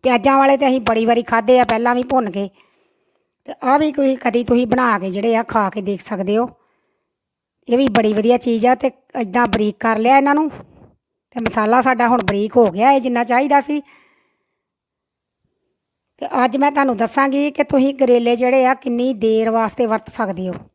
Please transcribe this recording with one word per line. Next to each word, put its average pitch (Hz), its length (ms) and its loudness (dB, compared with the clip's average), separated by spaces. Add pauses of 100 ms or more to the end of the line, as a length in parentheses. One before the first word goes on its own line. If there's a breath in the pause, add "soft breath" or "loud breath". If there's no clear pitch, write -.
ਪਿਆਜ਼ਾਂ 254 340 2
ਵਾਲੇ 277 200 4
ਤੇ 269 100 0
ਅਸੀਂ 254 140 0
ਬੜੀ 226 240 0
ਵਾਰੀ 233 180 2
ਖਾਧੇ 233 360 2
ਆ 247 40 4
ਪਹਿਲਾਂ 240 320 0
ਵੀ 247 80 -2
ਭੁੰਨ 254 280 -2
ਕੇ, 196 180 -8 (960)
ਤੇ - 60 -14 (100)
ਆਹ 277 160 2
ਵੀ 302 120 0
ਕੋਈ 269 240 0
ਕਦੀ 240 280 -2
ਤੁਸੀਂ 247 240 0
ਬਣਾ 247 200 0 (120)
ਕੇ 190 120 -6
ਜਿਹੜੇ 214 240 -2
ਆ 226 80 0
ਖਾ 214 260 -2
ਕੇ 208 120 -8
ਦੇਖ 190 200 -6
ਸਕਦੇ 202 360 -4
ਹੋ। 247 100 -2 (1200)
ਇਹ 240 100 0
ਵੀ 269 120 2
ਬੜੀ 214 240 0
ਵਧੀਆ 220 240 2
ਚੀਜ਼ 233 280 -2
ਆ। 247 100 4
ਤੇ 254 160 -4 (300)
ਇੱਦਾਂ 226 260 -2
ਬਰੀਕ 208 320 -4
ਕਰ 226 180 -2
ਲਿਆ 240 200 4
ਇਹਨਾਂ 277 180 2
ਨੂੰ, 311 140 0
ਤੇ - 920 -18
ਮਸਾਲਾ 226 400 0
ਸਾਡਾ 254 260 0
ਹੁਣ 240 160 0
ਬਰੀਕ 202 340 -2
ਹੋ 233 140 6
ਗਿਆ 214 200 2
ਹੈ 277 80 4
ਜਿੰਨਾ 240 240 -2
ਚਾਹੀਦਾ 269 380 2
ਸੀ। 294 200 -6 (2500 soft breath)
ਤੇ - 60 -10 (160)
ਅੱਜ 254 140 -2
ਮੈਂ 285 140 2
ਤੁਹਾਨੂੰ 269 260 0
ਦੱਸਾਂਗੀ 277 540 -2
ਕਿ 294 120 -2
ਤੁਸੀਂ 277 300 0
ਕਰੇਲੇ 240 420 2
ਜਿਹੜੇ 254 300 2
ਆ 254 80 2
ਕਿੰਨੀ 254 400 -4
ਦੇਰ 220 360 0
ਵਾਸਤੇ 226 360 -2
ਵਰਤ 220 240 -4
ਸਕਦੇ 190 400 -6
ਹੋ। 175 40 -8 (220)